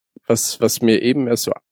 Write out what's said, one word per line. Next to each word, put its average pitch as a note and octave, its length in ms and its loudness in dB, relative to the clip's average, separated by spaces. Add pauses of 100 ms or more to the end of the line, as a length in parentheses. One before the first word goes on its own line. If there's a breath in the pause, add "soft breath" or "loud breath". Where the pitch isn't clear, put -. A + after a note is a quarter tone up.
(280)
was, - 340 -2
was A2 200 0
mir A2+ 200 4
eben C3 260 0
erst - 180 -2
so - 60 -4 (200)